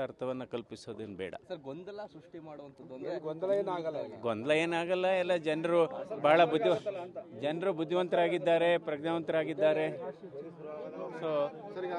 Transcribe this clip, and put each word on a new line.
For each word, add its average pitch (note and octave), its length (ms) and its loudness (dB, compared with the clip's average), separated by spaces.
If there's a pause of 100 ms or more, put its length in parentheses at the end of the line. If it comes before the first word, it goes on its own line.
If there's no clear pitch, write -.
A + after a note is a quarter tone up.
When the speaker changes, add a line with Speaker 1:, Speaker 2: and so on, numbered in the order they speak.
Speaker 1:
ಅರ್ಥವನ್ನ B2+ 420 -6
ಕಲ್ಪಿಸೋದೇನು A2 720 -10
ಬೇಡ. F2+ 180 -6 (140)
Speaker 2:
ಸರ್, F#3 100 -10
ಗೊಂದಲ F3 420 -12 (120)
ಸೃಷ್ಟಿ D#3+ 260 -18
ಮಾಡುವಂಥದ್ದು C#3+ 560 -16
ಅಂದ್ರೆ C#3+ 260 -6
Speaker 3:
ಗೊಂದಲ D#3+ 300 -4
ಏನಾಗಲ್ಲ F3+ 460 0
ಈಗ. - 240 -8
Speaker 1:
ಗೊಂದಲ A#2 300 0
ಏನಾಗಲ್ಲ. E3+ 560 2
ಎಲ್ಲ F#3 300 2
ಜನರು D#3+ 500 4 (340)
ಬಹಳ D#3+ 240 10
ಬುದ್ಧಿವ-, E3 960 0
ಜನರು E3 320 -2
ಬುದ್ಧಿವಂತರಾಗಿದ್ದಾರೆ, E3+ 1040 4
ಪ್ರಜ್ಞಾವಂತರಾಗಿದ್ದಾರೆ. D#3 1080 0 (1300)
So D3+ 320 0 (260)
Speaker 4:
ಸರ್, F3+ 100 -6
ಈಗ F3+ 140 -4